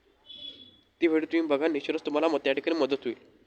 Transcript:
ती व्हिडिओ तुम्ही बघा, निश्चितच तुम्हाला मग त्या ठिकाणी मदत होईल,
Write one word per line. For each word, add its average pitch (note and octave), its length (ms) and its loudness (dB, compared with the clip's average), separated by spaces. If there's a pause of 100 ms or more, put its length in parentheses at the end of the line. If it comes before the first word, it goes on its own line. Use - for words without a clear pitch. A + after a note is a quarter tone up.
(1000)
ती E3 60 4
व्हिडिओ D#3 260 2
तुम्ही E3 160 2
बघा, D3 200 2
निश्चितच D3+ 380 -4
तुम्हाला D3+ 220 2
मग D3 160 0
त्या C3+ 80 2
ठिकाणी D#3+ 260 -2
मदत C3+ 260 0
होईल, A#2 120 -4 (300)